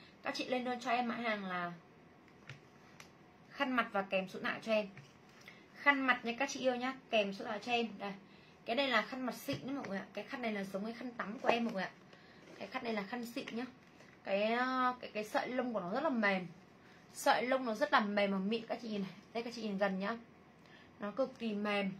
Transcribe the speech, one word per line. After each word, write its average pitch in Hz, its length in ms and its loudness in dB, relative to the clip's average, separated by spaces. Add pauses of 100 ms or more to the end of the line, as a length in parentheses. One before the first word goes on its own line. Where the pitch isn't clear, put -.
(240)
Các - 120 -2
chị 277 140 -4
lên 254 140 2
đơn 247 160 -2
cho 247 120 -2
em 240 160 2
mã 233 80 -2
hàng 214 300 -2
là 175 260 -2 (1800)
khăn 269 220 0
mặt 240 200 2
và 196 100 2
kèm 190 280 0
số - 100 -8
điện - 40 -4
thoại - 200 -2
cho 220 80 -2
em. 208 160 4 (920)
Khăn 269 260 6
mặt 247 160 4
nha 233 160 0
các 277 100 2
chị 269 100 -6
yêu 247 160 4
nhá, 254 180 -2 (160)
kèm 202 240 4
số 196 60 -8
điện 240 80 -8
thoại 208 180 -4
cho 247 60 -2
em. 233 160 2 (120)
Đây. 202 120 -4 (540)
Cái 233 100 -2
này 277 120 2
là 226 140 4
khăn 254 240 -6
mặt 226 100 -2
xịn - 280 -4
nhá 262 100 -4
mọi 269 160 -6
người 196 80 -4
ạ. 190 160 -6
Cái 208 100 -6
khăn 247 180 -8
này 220 120 -2
là 202 100 -2
giống 196 220 -4
cái 226 80 -4
khăn 247 180 -8
tắm 208 280 -8
của 254 80 0
em 233 180 4
mọi 214 80 -2
người 185 100 -2
ạ. - 80 -4 (680)
Cái 208 80 -8
khăn 247 160 -6
này 226 100 -2
là 202 100 0
khăn 240 220 -6
xịn 233 260 -6
nhá. 233 140 -4 (580)
Cái, 208 300 2
ờ, 254 480 2
cái, - 120 -10
cái 214 100 -2
sợi 240 240 0
lông 247 260 0
của 208 60 0
nó 180 140 -2
rất 269 100 2
là 320 60 4
mềm. 196 380 4 (640)
Sợi - 320 4
lông 262 200 2
nó 226 80 0
rất 294 200 2
là 262 60 8
mềm 202 320 4
và 196 60 2
mịn 214 300 0
các 240 140 -4
chị 240 60 -8
nhìn 208 140 -2
này. 190 100 -4 (220)
Đây 233 100 -2
các 233 120 -6
chị 226 60 -6
nhìn 208 160 -2
gần 190 220 2
nhá. 214 180 -2 (840)
Nó 208 120 -6
cực 262 280 -2
kỳ 226 140 -2
mềm. 202 460 0